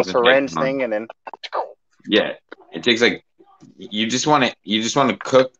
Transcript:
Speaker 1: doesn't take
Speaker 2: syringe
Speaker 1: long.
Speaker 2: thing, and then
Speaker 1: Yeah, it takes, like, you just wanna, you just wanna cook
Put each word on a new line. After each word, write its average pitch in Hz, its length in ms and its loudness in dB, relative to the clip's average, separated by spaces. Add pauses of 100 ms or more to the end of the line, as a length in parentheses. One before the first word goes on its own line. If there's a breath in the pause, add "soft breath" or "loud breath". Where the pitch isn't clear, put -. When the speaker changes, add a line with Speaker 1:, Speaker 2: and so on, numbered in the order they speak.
Speaker 1:
doesn't 127 120 -4
take 123 100 2
Speaker 2:
syringe 131 320 4
Speaker 1:
long. 156 80 0
Speaker 2:
thing, 135 180 -2
and 113 100 -4
then 107 160 -4 (1000)
Speaker 1:
Yeah, 98 240 2 (400)
it 80 100 -10
takes, 117 200 0
like, 101 200 2 (540)
you 107 300 -6
just 127 200 -2
wanna, 143 360 2
you 110 200 -2
just 113 140 -4
wanna 127 200 2
cook 131 440 2